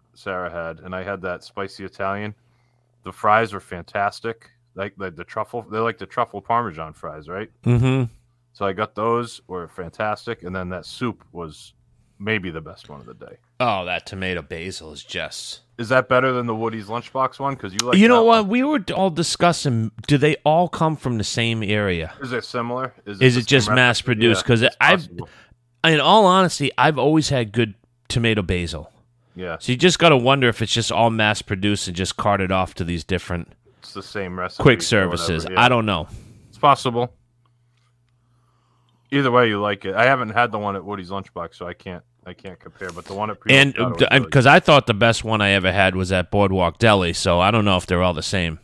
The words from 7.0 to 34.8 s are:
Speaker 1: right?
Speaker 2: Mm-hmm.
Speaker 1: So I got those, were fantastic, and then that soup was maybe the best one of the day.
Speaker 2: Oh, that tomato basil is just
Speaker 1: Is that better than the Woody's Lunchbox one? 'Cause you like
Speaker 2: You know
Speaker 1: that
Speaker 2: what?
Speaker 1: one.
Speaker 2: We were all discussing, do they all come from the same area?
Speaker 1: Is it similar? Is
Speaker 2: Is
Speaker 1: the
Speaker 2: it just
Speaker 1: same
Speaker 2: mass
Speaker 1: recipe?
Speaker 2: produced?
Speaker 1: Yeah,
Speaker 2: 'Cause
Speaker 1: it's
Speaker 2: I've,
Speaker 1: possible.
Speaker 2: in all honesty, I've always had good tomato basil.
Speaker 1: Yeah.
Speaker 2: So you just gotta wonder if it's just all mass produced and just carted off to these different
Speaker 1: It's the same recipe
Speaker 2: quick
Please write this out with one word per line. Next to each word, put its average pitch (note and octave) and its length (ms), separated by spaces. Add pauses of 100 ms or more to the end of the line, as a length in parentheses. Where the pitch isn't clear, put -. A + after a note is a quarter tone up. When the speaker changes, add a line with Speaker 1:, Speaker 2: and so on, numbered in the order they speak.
Speaker 1:
right? G2 220 (140)
Speaker 2:
Mm-hmm. B2+ 400 (480)
Speaker 1:
So G2+ 140
I G2 80
got G#2+ 200
those, A#2 540
were F2+ 200
fantastic, G#2+ 760
and F#2 100
then F#2 140
that F2+ 180
soup - 460
was E2 400 (460)
maybe G2+ 320
the D#2+ 100
best - 300
one C#2+ 100
of A1+ 60
the A#1+ 80
day. - 240 (200)
Speaker 2:
Oh, G2+ 280
that F2+ 200
tomato F#2 360
basil E2 500
is C#2+ 100
just - 580 (180)
Speaker 1:
Is A#2 100
that B2+ 220
better C3 220
than B2 140
the A#2 80
Woody's A2 340
Lunchbox A#2+ 520
one? C#3 160
'Cause G2+ 160
you G2 60 (100)
like D3+ 80
Speaker 2:
You G#3 120
know B3 80
Speaker 1:
that A3+ 100
Speaker 2:
what? A3+ 160
Speaker 1:
one. G3 80
Speaker 2:
We B3 120
were C#4+ 220 (100)
all F#3+ 140
discussing, D3 840 (160)
do C#3+ 120
they D3+ 260
all D#3+ 240
come D#3 280
from B2 200
the G#2 80
same A2+ 380
area? F#2+ 580
Speaker 1:
Is B2+ 120
it A#2 120
similar? B2 480 (140)
Is G#2 160
Speaker 2:
Is B2+ 140
Speaker 1:
the B2 40
Speaker 2:
it A2+ 60
just C3 200
Speaker 1:
same G#2+ 100
Speaker 2:
mass B2 240
Speaker 1:
recipe? - 60
Speaker 2:
produced? A2+ 360
Speaker 1:
Yeah, - 40
Speaker 2:
'Cause A#2 160
Speaker 1:
it's - 180
Speaker 2:
I've, E3 200
Speaker 1:
possible. - 280 (560)
Speaker 2:
in D#3+ 160
all F#3+ 260
honesty, F3+ 500
I've C#3 220
always D3+ 320
had A#2+ 220
good A2 220 (340)
tomato A2+ 340
basil. E2+ 500 (420)
Speaker 1:
Yeah. F2 240
Speaker 2:
So - 140
you B2+ 60
just F3 200
gotta D#3+ 200
wonder C3 300
if A2+ 120
it's A2 120
just A#2 200
all A#2 160
mass G#2+ 320
produced G2+ 480
and F2 80
just F#2 220
carted F#2+ 340
off F#2 220
to F2+ 100
these E2+ 200
different F2 440 (300)
Speaker 1:
It's - 160
the F#2+ 80
same F#2 360
recipe F2+ 240
Speaker 2:
quick A#2+ 180